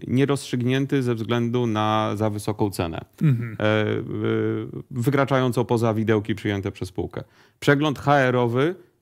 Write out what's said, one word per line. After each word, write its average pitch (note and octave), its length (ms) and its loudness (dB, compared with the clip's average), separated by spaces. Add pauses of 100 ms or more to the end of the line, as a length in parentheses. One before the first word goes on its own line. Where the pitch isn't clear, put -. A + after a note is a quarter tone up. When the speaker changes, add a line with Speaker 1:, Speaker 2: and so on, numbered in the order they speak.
Speaker 1:
nierozstrzygnięty C3+ 960 0
ze A#2+ 120 0
względu A#2 520 0
na G#2+ 480 0
za G#2+ 160 0
wysoką G#2 400 -2
cenę, E2+ 340 -4 (180)
Speaker 2:
Mhm. A#2+ 300 2
Speaker 1:
e, G2+ 60 -14
w-, G#2+ 1080 -2 (240)
wykraczającą C3 760 0
poza A2+ 300 2
widełki G#2+ 400 0
przyjęte G2 380 -4
przez - 160 -10
spółkę. - 360 -8 (360)
Przegląd C#3+ 380 4
H C#3+ 200 4
R B2+ 180 4
owy B2+ 380 2 (280)